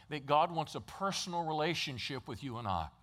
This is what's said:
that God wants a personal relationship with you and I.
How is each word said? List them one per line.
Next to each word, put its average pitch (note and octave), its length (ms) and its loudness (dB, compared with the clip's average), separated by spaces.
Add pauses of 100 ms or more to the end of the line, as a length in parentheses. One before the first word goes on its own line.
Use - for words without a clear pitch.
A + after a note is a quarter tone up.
that D3 160 -6
God D3+ 260 6
wants E3 240 -4
a B2+ 60 -4
personal F3 640 -2
relationship D3+ 840 0
with A#2+ 160 -6
you A#2+ 140 -6
and A#2 100 -4
I. E2+ 200 2 (160)